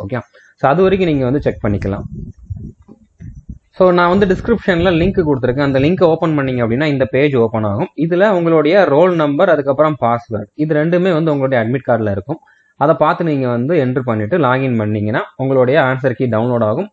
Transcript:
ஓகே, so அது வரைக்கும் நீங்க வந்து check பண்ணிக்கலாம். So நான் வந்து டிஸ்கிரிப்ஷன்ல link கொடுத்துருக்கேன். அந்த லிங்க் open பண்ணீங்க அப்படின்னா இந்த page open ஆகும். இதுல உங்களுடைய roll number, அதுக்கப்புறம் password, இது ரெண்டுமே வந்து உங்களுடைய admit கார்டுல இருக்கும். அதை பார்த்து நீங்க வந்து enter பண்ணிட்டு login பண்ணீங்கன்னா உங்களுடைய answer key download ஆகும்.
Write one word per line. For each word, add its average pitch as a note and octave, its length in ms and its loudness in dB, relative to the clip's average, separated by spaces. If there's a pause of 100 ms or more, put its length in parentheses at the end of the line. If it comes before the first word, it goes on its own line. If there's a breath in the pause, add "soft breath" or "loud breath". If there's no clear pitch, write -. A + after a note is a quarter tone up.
ஓகே, A2+ 180 -8 (380 soft breath)
so C#3 100 0
அது D#3+ 160 2
வரைக்கும் F#3 280 0
நீங்க C3+ 140 0
வந்து C3+ 180 -2
check - 200 -4
பண்ணிக்கலாம். G2+ 420 -4 (1700)
So F#3 180 2
நான் F3 200 2
வந்து G3+ 160 2
டிஸ்கிரிப்ஷன்ல F#3 640 0
link F3 280 0
கொடுத்துருக்கேன். C#3 480 0
அந்த C3+ 120 0
லிங்க் F3+ 240 2
open E3 320 2
பண்ணீங்க C3 280 -2
அப்படின்னா A#2+ 260 0
இந்த C3+ 180 0
page C3+ 300 0
open A2 300 0
ஆகும். A2+ 300 -2
இதுல F3 260 0 (120)
உங்களுடைய E3 400 2 (100)
roll D#3+ 300 4
number, D#3 380 2
அதுக்கப்புறம் D3 440 0
password, A#2 580 -4
இது D#3 180 -2
ரெண்டுமே F3 400 0
வந்து D#3+ 200 0
உங்களுடைய C3+ 260 0
admit A#2+ 280 -2
கார்டுல A2 260 0
இருக்கும். G2+ 260 -8 (400 soft breath)
அதை D3+ 160 2
பார்த்து E3+ 340 0
நீங்க C3+ 180 0
வந்து B2 300 -2
enter B2+ 300 0
பண்ணிட்டு A2 320 -2
login C3 380 0
பண்ணீங்கன்னா G#2+ 440 -2 (160)
உங்களுடைய C3 440 2
answer C3 360 -2
key C3+ 100 -2
download A#2 400 0
ஆகும். D3+ 260 -2